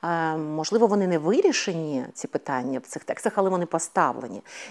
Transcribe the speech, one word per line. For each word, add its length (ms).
Е, 320
можливо, 500
вони 200
не 120
вирішені, 840
ці 140
питання 500
в 80
цих 180
текстах, 320
але 140
вони 160
поставлені. 760